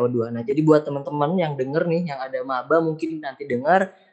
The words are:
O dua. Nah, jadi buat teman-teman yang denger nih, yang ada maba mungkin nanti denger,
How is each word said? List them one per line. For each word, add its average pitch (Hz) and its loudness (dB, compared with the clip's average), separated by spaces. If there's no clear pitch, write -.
O 123 2
dua. 117 -2
Nah, 117 -4
jadi 139 -2
buat 151 8
teman-teman 147 -2
yang 160 0
denger 139 -2
nih, 170 -2
yang 139 -6
ada 131 -6
maba 135 2
mungkin 160 -4
nanti 139 -10
denger, 156 2